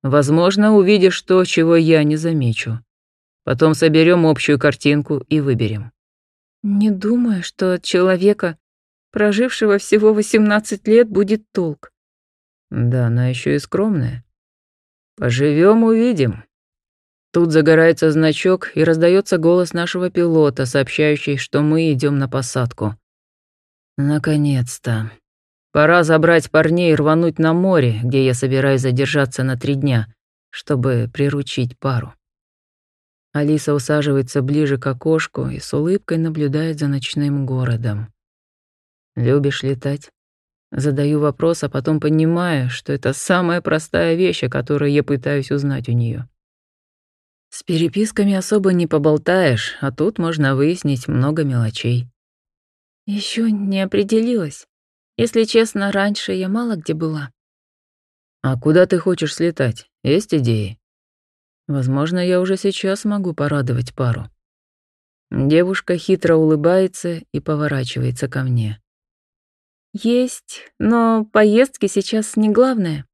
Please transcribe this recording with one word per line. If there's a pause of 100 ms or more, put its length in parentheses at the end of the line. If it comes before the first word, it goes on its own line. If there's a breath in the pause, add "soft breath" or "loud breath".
Возможно,
увидишь
то,
чего
я
не
замечу. (640)
Потом
соберем
общую
картинку (100)
и
выберем. (720)
Не
думаю,
что
от
человека, (540)
прожившего
всего
восемнадцать
лет,
будет
толк. (800)
Да,
она
еще
и
скромная. (920)
Поживем,
увидим. (880)
Тут
загорается
значок,
и
раздается
голос
нашего
пилота,
сообщающий,
что
мы
идем
на
посадку. (1000)
Наконец-то. (600)
Пора
забрать
парней
и
рвануть
на
море,
где
я
собираюсь
задержаться
на
три
дня, (380)
чтобы
приручить
пару. (1200)
Алиса
усаживается
ближе
к
окошку
и
с
улыбкой
наблюдает
за
ночным
городом. (1040)
«Любишь
летать?» (600)
Задаю
вопрос,
а
потом
понимаю,
что
это
самая
простая
вещь,
о
которой
я
пытаюсь
узнать
у
нее. (1200)
С
переписками
особо
не
поболтаешь,
а
тут
можно
выяснить
много
мелочей. (1000)
Еще
не
определилась. (500)
Если
честно,
раньше
я
мало
где
была. (1120)
А
куда
ты
хочешь
слетать? (140)
Есть
идеи? (880)
Возможно,
я
уже
сейчас
могу
порадовать
пару. (1000)
Девушка
хитро
улыбается (100)
и
поворачивается
ко
мне. (1120)
Есть,
но
поездки
сейчас
не
главное.